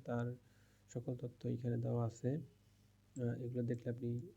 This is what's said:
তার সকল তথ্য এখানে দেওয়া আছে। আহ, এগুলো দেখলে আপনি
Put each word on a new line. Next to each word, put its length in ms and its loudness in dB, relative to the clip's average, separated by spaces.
তার 300 0
সকল 220 -2
তথ্য 320 -6
এখানে 300 2
দেওয়া 280 2
আছে। 240 0
আহ, 1120 -4
এগুলো 220 0
দেখলে 260 0
আপনি 320 0